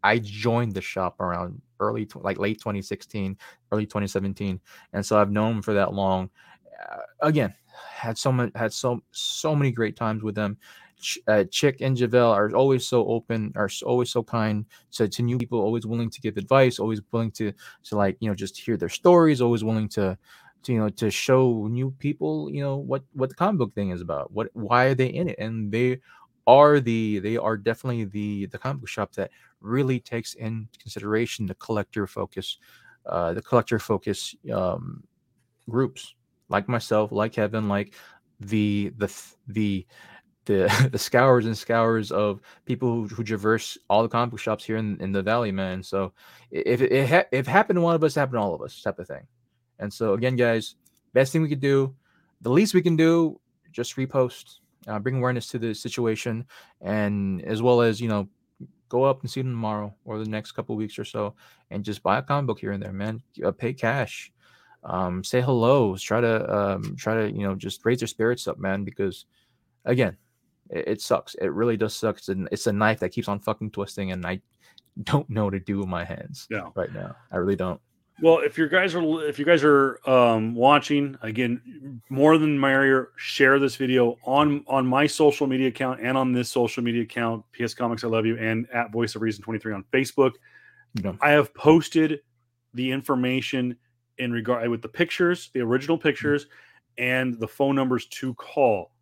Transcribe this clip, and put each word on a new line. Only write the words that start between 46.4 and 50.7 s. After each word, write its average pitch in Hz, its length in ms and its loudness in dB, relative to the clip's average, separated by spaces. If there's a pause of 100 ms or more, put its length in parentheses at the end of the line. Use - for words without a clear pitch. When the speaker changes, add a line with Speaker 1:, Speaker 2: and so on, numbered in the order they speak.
Speaker 1:
i-, 76 140 -4
if 120 140 2
it, 131 120 2
it 135 160 2
ha-, 170 220 4
if 131 160 0
it 139 40 -6
happened 196 260 4
to 175 60 2
one 170 120 2
of 156 80 0
us, 151 140 0
it 151 40 0
happened 131 160 -2
to 113 40 0
all 98 140 -2
of - 80 -10
us - 200 -14
type - 160 -6
of 90 80 -12
thing. 69 200 -14 (520)
And 101 140 -8
so 110 220 0
again, 123 220 0
guys, 117 380 0 (380)